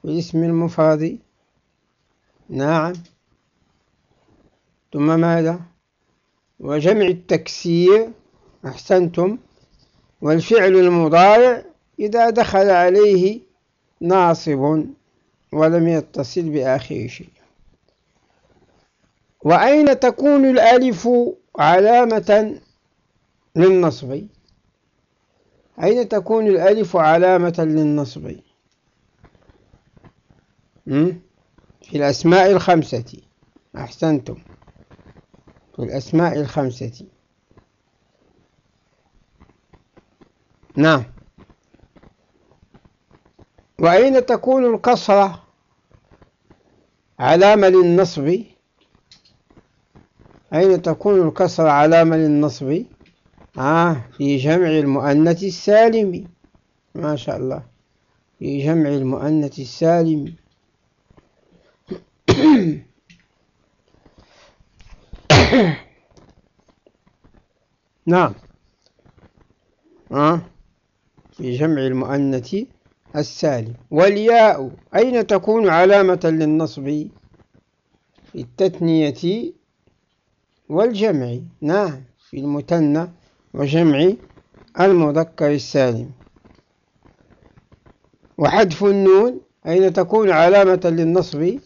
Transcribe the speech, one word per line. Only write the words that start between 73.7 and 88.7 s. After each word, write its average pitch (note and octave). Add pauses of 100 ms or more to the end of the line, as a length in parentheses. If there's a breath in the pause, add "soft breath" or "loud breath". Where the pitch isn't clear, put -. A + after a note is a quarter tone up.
والياء G3+ (240)
أين A#3
تكون G#3+
علامة F3+
للنصب؟ D#3 (1500)
في -
التثنية E3+ (1160)
والجمع. F3 (220)
نعم، D#3 (260)
في -
المثنى D3 (460)
وجمع D#3 (680)
المذكر E3
السالم. B2+ (2250)
وحذف E3+